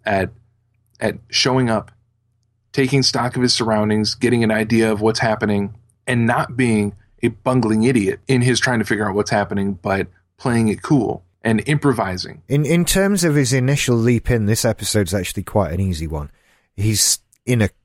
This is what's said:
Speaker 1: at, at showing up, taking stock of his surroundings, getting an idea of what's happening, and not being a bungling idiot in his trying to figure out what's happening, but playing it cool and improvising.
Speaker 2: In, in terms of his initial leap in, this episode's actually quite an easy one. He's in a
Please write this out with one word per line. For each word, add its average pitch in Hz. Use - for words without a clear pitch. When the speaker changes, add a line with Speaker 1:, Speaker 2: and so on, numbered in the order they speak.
Speaker 1:
at, 95
at 110
showing 127
up, 110
taking 135
stock 127
of 127
his 123
surroundings, 107
getting 117
an 110
idea 110
of 104
what's 110
happening, 104
and 120
not 123
being 110
a 120
bungling 113
idiot 113
in 127
his 123
trying 123
to 107
figure 104
out 95
what's 101
happening, 101
but 95
playing 117
it 98
cool 117
and 113
improvising. 113
Speaker 2:
In, 147
in 170
terms 196
of 156
his 135
initial 131
leap 117
in, 117
this 110
episode's 104
actually 98
quite 90
an 87
easy 87
one. 73
He's 104
in 120
a 98